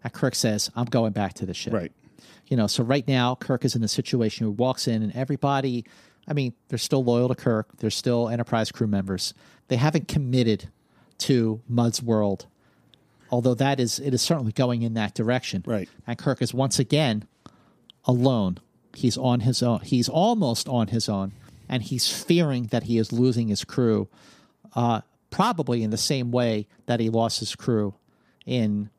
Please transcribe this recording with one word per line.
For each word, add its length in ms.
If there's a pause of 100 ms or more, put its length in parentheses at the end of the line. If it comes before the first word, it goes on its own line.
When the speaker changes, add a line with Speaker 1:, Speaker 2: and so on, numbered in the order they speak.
Speaker 1:
And 80
Kirk 240
says, 400
"I'm 80
going 300
back 220
to 100
the 80
ship." 180
Speaker 2:
Right. 220 (540)
Speaker 1:
You 100
know, 100
so 160
right 240
now, 280
Kirk 280
is 100
in 120
a 20
situation 600
where 60
he 40
walks 320
in, 120
and 140
everybody, 680 (420)
I 60
mean, 200 (140)
they're 100
still 280
loyal 240
to 60
Kirk. 420
They're 120
still 380
Enterprise 420
crew 180
members. 460 (360)
They 80
haven't 320
committed 580 (520)
to 500
Mudd's 340
world, 440 (800)
although 260
that 240
is, 200
it 140
is 80
certainly 300
going 300
in 140
that 200
direction. 500
Speaker 2:
Right. 220 (180)
Speaker 1:
And 120
Kirk 240
is 120
once 260
again 460 (800)
alone. 520 (360)
He's 240
on 240
his 220
own. 180
He's 280
almost 580
on 200
his 200
own, 240 (380)
and 140
he's 280
fearing 560
that 160
he 140
is 160
losing 340
his 160
crew, 460 (680)
uh, 260 (280)
probably 540
in 80
the 60
same 340
way 360 (200)
that 120
he 100
lost 300
his 160
crew 380 (520)
in 540